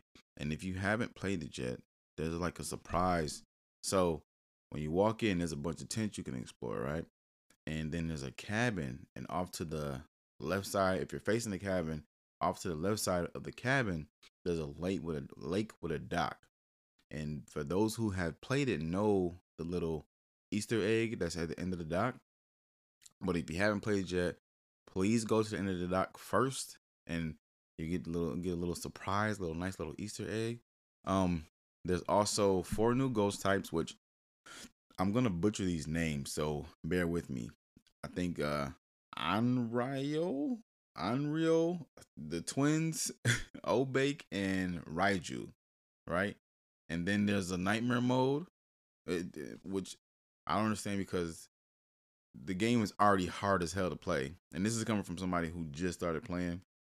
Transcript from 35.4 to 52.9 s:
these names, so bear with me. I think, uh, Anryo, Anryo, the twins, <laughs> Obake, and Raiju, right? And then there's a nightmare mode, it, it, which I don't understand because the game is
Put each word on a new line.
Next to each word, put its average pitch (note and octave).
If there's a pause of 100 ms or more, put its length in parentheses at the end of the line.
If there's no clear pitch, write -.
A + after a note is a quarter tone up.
these E2
names, D#2
so D2+ (180)
bear F2
with E2+
me. A#1+ (540)
I C#2+
think, F2
uh, D2 (480)
Anryo, C3+ (380)
Anryo, E3 (300)
the D#2
twins, D#3 (140)
<laughs> -
Obake, C3+ (100)
and F#2
Raiju, D#2+ (580)
right? F#2+ (540)
And E2+
then G#2
there's G2+
a F#2
nightmare A2+
mode, C3 (640)
it, F2
it, A#1
which F#2+ (500)
I -
don't G#2
understand G2+
because F2 (1000)
the F#2+
game A2+
is F#2+